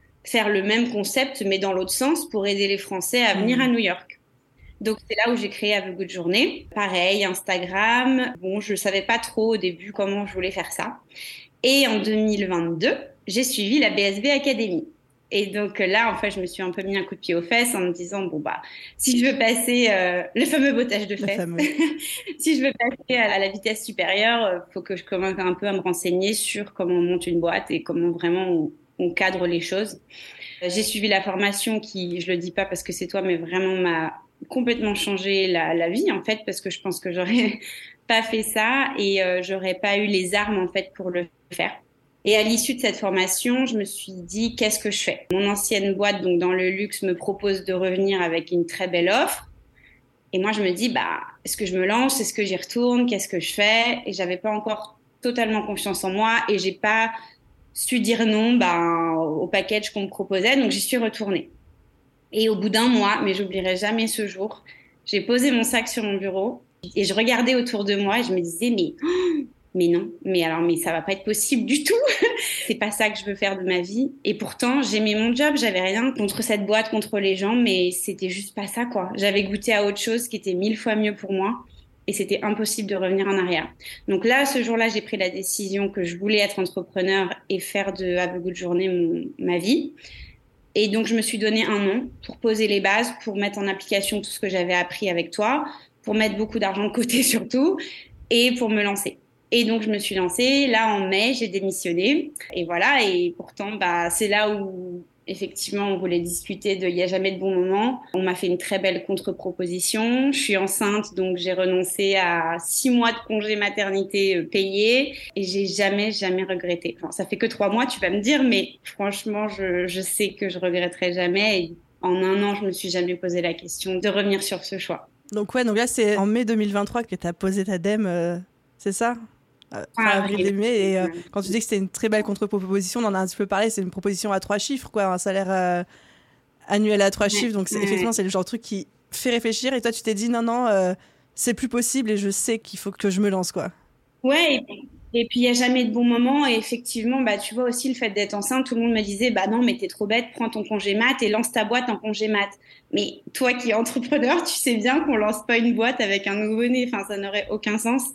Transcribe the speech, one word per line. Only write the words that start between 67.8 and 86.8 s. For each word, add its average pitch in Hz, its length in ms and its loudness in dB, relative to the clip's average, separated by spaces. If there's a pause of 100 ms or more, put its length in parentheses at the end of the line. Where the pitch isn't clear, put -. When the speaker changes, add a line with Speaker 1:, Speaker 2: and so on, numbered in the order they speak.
Speaker 1:
de 202 120 2
moi 202 240 2
et - 40 2
je 214 80 -2
me 185 80 2
disais, « 170 360 -2
Mais, 175 220 0
<gasps> - 60 -6
oh, 349 400 0 (320)
mais 175 120 4
non, 175 200 2 (160)
mais 185 180 2
alors, 160 180 0
mais 170 160 2
ça 165 160 -2
va 165 80 -2
pas 196 120 -2
être 196 120 -6
possible 214 400 0
du 277 200 0
tout. 381 100 2 (320)
<laughs> - 400 -4
C'est 220 100 -2
pas 214 140 -2
ça 214 200 0
que 208 80 -8
je - 60 -10
veux 202 100 -4
faire 196 220 -2
de 185 80 -6
ma 180 160 2
vie. » 214 320 -2 (120)
Et 202 100 0
pourtant, 247 480 0
j'aimais 214 320 2
mon 226 200 2
job, 294 220 4
j'avais 214 240 2
rien 214 320 2
contre 214 300 -2
cette 208 240 0
boîte, 220 240 2
contre 214 280 -2
les 196 180 2
gens, 196 180 0
mais 185 380 4
c'était 185 380 -4
juste 196 240 -10
pas 202 120 -6
ça, 233 180 -4
quoi. 190 320 -4
J'avais 202 280 2
goûté 202 280 -2
à 208 120 4
autre 202 160 0
chose 240 280 -2
qui 226 80 -6
était 190 180 -2
mille 208 220 0
fois 214 200 0
mieux 214 180 2
pour 196 180 -10
moi 196 320 -2 (420)
et 208 60 -2
c'était 196 300 -2
impossible 208 460 -2
de 196 80 -2
revenir 190 320 0
en 196 100 0
arrière. 180 300 0 (400)
Donc 190 160 2
là, 254 200 4
ce 277 180 0
jour-là, 226 260 2
j'ai 208 140 -2
pris 214 140 -6
la 185 140 0
décision 190 580 -2
que 196 140 -4
je 170 140 -4
voulais 208 220 2
être 202 200 0
entrepreneur 185 720 -2 (180)